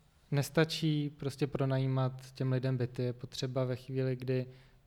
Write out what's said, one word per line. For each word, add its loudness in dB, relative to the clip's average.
nestačí 2
prostě -4
pronajímat 0
těm 0
lidem 2
byty. -2
Je 0
potřeba -4
ve -2
chvíli, -2
kdy 0